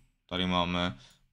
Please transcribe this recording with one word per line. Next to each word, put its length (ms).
tady 220
máme 500